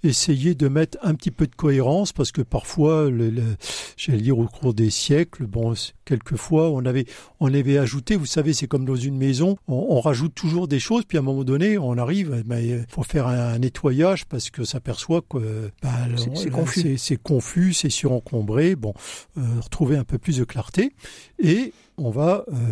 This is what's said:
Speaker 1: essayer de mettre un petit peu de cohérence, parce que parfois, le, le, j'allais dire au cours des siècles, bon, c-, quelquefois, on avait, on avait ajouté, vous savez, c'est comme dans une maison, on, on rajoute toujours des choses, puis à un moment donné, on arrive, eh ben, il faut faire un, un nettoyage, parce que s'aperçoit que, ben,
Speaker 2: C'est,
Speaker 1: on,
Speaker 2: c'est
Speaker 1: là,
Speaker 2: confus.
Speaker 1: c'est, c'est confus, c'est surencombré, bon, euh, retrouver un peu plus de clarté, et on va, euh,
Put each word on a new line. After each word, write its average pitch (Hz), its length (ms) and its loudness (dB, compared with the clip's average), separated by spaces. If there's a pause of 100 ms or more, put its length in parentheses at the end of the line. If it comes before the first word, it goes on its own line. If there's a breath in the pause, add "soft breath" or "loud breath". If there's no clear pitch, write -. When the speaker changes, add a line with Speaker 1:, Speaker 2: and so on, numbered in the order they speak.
Speaker 1:
essayer 147 540 2
de 143 100 2
mettre 151 360 0
un 160 120 2
petit - 160 -2
peu 156 160 0
de - 80 -6
cohérence, 143 580 2
parce 135 200 -2
que 147 100 -2
parfois, 151 680 2
le, 117 220 2
le, 117 120 -2 (540 loud breath)
j'allais 120 240 0
dire 123 160 2
au 117 100 2
cours 123 280 -2
des 107 160 4
siècles, 147 560 0
bon, 113 300 -2
c-, - 160 -8 (120)
quelquefois, 156 680 0
on 131 140 0
avait, 127 220 0 (320 loud breath)
on 135 160 2
avait 139 240 4
ajouté, 139 380 0
vous 151 100 -2
savez, 156 260 0
c'est 143 140 -2
comme 131 180 0
dans 131 120 -2
une 135 200 -2
maison, 135 400 2 (120)
on, 143 220 0
on 139 100 4
rajoute 139 340 0
toujours 175 320 0
des 139 140 0
choses, 226 240 0
puis - 120 -4
à 151 40 2
un 135 40 -2
moment 135 200 -2
donné, 165 340 2
on 123 180 -2
arrive, 147 440 -2
eh - 20 -6
ben, 117 160 -4
il 120 300 -2
faut 143 160 -4
faire 131 240 0
un, 123 100 0 (160)
un 117 60 -2
nettoyage, 143 640 0
parce - 260 -8
que 123 140 -6
s'aperçoit 139 580 -4
que, 110 480 -6 (120)
ben, 131 80 -2 (260)
Speaker 2:
C'est, 120 140 -2
Speaker 1:
on, 135 40 -8
Speaker 2:
c'est 175 160 -4
Speaker 1:
là, 127 60 -4
Speaker 2:
confus. 165 240 0
Speaker 1:
c'est, 147 160 0
c'est - 260 -2
confus, 175 520 2
c'est - 160 0
surencombré, 123 840 0
bon, 110 180 -4 (460 loud breath)
euh, 143 40 -2 (180)
retrouver 139 360 0
un 131 80 0
peu - 140 -4
plus 147 200 0
de 123 60 2
clarté, 190 480 -2 (460 loud breath)
et 214 340 2 (260 soft breath)
on 127 120 -2
va, 156 380 2
euh, 175 60 -8 (180)